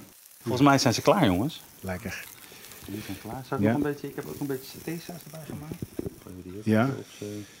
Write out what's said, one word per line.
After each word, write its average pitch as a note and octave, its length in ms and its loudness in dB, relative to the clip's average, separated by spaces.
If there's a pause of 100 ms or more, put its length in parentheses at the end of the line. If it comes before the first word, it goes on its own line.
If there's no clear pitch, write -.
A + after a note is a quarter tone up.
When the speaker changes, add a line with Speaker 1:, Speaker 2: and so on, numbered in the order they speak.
(420)
Speaker 1:
Volgens B2 260 4
mij C#3 100 8
zijn C3 160 4
ze - 80 0
klaar, D#3 240 6
jongens. G2+ 360 2 (180)
Speaker 2:
Lekker. F#2 440 -8 (640)
Speaker 1:
Die G#2 200 -8
zijn F#2+ 160 -8
klaar. A#2+ 260 -8
Zou C3+ 140 -2
ik G#2 60 4
Speaker 2:
Ja. A2+ 60 6
Speaker 1:
nog C#3+ 100 2
een D3 80 0
beetje, C#3+ 160 -8
ik C#3 80 -10
heb D3 120 -8
ook D3+ 120 -10
een C#3+ 80 -4
beetje C3+ 300 -6
satésaus E3+ 460 -8
erbij D#3+ 220 -14
gemaakt. D#3 280 -10 (500)
Gooi F#2 200 -16
die F2+ 140 -12
ook G#2+ 80 -8
Speaker 2:
Ja. A2 200 6
Speaker 1:
op, A#2+ 200 -4 (140)
eh. G#2 80 -8 (320)